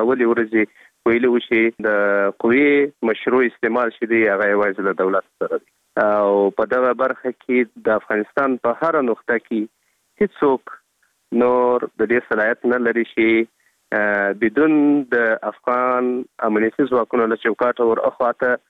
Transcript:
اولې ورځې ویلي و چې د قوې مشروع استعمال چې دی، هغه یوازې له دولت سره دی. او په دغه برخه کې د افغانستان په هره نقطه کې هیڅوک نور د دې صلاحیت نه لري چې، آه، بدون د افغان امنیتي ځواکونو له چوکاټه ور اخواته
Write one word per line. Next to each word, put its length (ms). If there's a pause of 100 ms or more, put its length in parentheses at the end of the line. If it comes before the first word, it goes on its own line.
اولې 280
ورځې 320 (460)
ویلي 240
و 140
چې 400
د 20 (540)
قوې 680
مشروع 340
استعمال 520
چې 160
دی، 80 (120)
هغه 220
یوازې 340
له 40 (100)
دولت 220 (180)
سره 200
دی. 80 (360)
او 520
په 60 (100)
دغه 160 (140)
برخه 260
کې 560
د 140
افغانستان 680
په 160
هره 180 (100)
نقطه 360
کې 140 (600)
هیڅوک 560 (640)
نور 480 (120)
د 100
دې 180
صلاحیت 440
نه 120
لري 280
چې، 340 (520)
آه، 440
بدون 340 (380)
د 120 (240)
افغان 640 (360)
امنیتي 440
ځواکونو 400
له 100
چوکاټه 460
ور 120 (100)
اخواته 420 (180)